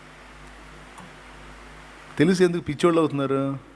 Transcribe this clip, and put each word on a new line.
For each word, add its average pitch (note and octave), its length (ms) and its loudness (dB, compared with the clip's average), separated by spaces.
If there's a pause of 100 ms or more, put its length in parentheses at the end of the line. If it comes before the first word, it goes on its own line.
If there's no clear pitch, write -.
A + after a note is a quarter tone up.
(2250)
తెలిసి F3+ 260 4
ఎందుకు E3+ 180 0
పిచ్చోళ్ళు E3 380 0
అవుతున్నారు? C#3 600 -2 (160)